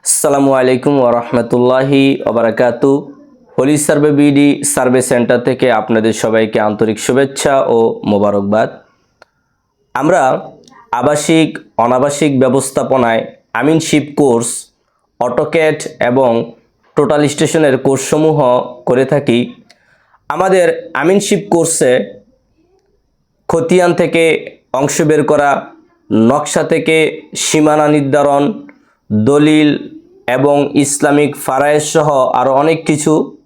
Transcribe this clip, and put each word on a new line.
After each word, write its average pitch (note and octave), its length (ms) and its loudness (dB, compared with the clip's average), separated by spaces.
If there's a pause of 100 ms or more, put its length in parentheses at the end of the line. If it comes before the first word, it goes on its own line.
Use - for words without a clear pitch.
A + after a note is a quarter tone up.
আসসালামু C#3 560 0
আলাইকুম B2+ 400 0
ওয়া A#2+ 200 2
রাহমাতুল্লাহি B2+ 840 0 (180)
ওয়া - 160 -2
বারাকাতু। A#2 540 0 (640)
হোলি C#3 200 0 (100)
সার্ভে D3 320 2
বিডি C#3+ 300 4 (260)
সার্ভে B2+ 360 0
সেন্টার A#2+ 380 0
থেকে B2+ 200 0 (120)
আপনাদের A2 340 0 (100)
সবাইকে A2 440 0
আন্তরিক G#2+ 380 -2
শুভেচ্ছা C#3 480 0 (220)
ও - 20 2 (320)
মোবারকবাদ। G2+ 600 0 (1300)
আমরা D#3 260 0 (800)
আবাসিক, D3+ 500 0 (360)
অনাবাসিক C#3+ 460 0 (100)
ব্যবস্থাপনায় B2+ 800 0 (380)
আমিনশিপ D3+ 460 0 (140)
কোর্স, A#2+ 300 2 (680)
অটোক্যাড D3+ 600 -2 (300)
এবং B2+ 220 2 (680)
টোটাল D3 240 0 (120)
স্টেশনের D3+ 420 0 (120)
কোর্সসমূহ D3+ 500 0 (520)
করে B2+ 220 2
থাকি। C#3 280 0 (880)
আমাদের F3+ 380 2 (340)
আমিনশিপ G3 400 0 (120)
কোর্সে D#3+ 380 0 (1600)
খতিয়ান F3 420 2 (100)
থেকে E3 220 0 (560)
অংশ C#3 160 -2 (140)
বের D3+ 120 2 (100)
করা, C#3+ 180 2 (800)
নকশা D3+ 340 0 (100)
থেকে D#3+ 240 0 (480)
সীমানা D3+ 500 2
নির্ধারণ, C#3+ 480 0 (680)
দলিল D3 600 2 (680)
এবং C#3+ 200 2 (260)
ইসলামিক D3 480 0 (140)
ফারায়েজ C#3+ 380 0 (100)
সহ D#3 140 2 (320)
আরও C3+ 120 0 (100)
অনেক D#3+ 180 0 (100)
কিছু D3+ 240 0 (320)